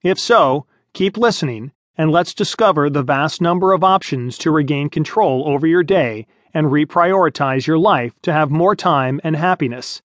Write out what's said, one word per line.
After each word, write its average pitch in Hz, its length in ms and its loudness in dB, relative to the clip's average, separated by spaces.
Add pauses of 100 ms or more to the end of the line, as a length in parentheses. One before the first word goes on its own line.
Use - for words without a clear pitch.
If 185 180 0
so, 151 460 2 (260)
keep 190 240 -2
listening, 143 560 -2 (240)
and 160 140 0
let's 170 220 0
discover 180 560 0
the 143 140 -2
vast 143 400 -2
number 180 300 2
of 175 120 2
options 143 540 0
to 165 120 0
regain 147 380 0
control 151 580 -2
over 143 200 0
your 175 160 2
day 135 440 -2 (280)
and 156 140 0
reprioritize 151 1000 0
your 160 120 2
life 160 440 0
to 175 100 -2
have 151 180 0
more 175 240 2
time 139 480 0
and 160 140 -2
happiness 151 640 -4 (140)